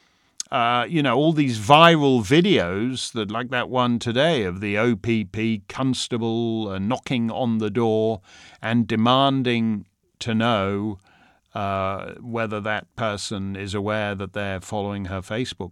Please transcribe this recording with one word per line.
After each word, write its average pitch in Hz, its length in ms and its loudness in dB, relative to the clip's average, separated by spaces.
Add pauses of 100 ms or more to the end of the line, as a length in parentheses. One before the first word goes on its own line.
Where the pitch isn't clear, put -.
(520)
uh, 120 360 2
you 160 140 0
know, 127 140 2
all 151 180 4
these 139 240 2
viral 143 640 6
videos 120 920 2
that, 107 180 -4
like 117 180 -4
that 120 200 -4
one 123 280 2
today 123 460 0
of 92 180 -4
the 101 160 -2
O 117 180 4
P 113 280 0
P 107 440 -4
constable, 117 1000 -2
uh, 95 80 -6
knocking 117 540 -2
on 113 260 -2
the 107 140 -2
door 110 500 0 (400)
and 113 240 0
demanding 120 1000 2 (320)
to 113 160 -4
know, 101 640 0 (560)
uh, 98 680 -4
whether 113 380 -6
that 107 360 -6
person 98 600 -6
is 98 180 -8
aware 104 420 -2
that 95 180 -8
they're 98 280 -6
following 101 440 -6
her 92 160 -8
Facebook 107 500 -8